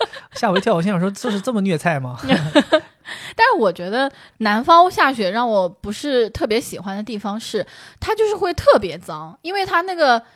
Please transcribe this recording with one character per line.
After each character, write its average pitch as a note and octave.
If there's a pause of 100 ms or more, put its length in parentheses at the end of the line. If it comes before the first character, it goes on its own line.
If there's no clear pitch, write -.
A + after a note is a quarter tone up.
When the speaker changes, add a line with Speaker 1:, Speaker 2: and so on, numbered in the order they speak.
(340)
Speaker 1:
吓 -
我 F3
一 G3
跳， G3+
我 E3+
心 G3
想 F3+
说， F#3
这 G#3+
是 G3+
这 B3+
么 A3
虐 F#3+
菜 D3+
吗？ B2
Speaker 2:
<laughs> -
但 -
是 A#4
我 G3+
觉 F3+
得 C4 (280)
南 G#3+
方 E4+
下 D#4
雪 G#3+
让 A#3
我 G3
不 G3+
是 B3
特 A3+
别 A3
喜 -
欢 G3
的 G#3
地 G#3+
方 G3+
是， G3+ (340)
它 -
就 G#4+
是 G#4
会 F4+
特 -
别 F3+
脏， D#3+
因 F4
为 G4
它 F#4
那 F#4
个 C4 (140)